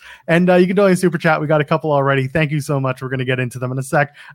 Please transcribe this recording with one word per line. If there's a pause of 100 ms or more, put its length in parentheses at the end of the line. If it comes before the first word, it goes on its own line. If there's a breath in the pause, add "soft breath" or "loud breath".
(280 loud breath)
And,
uh,
you
can
donate
a
super
chat.
We
got
a
couple
already.
Thank
you
so
much.
We're
gonna
get
into
them
in
a
sec, (200 loud breath)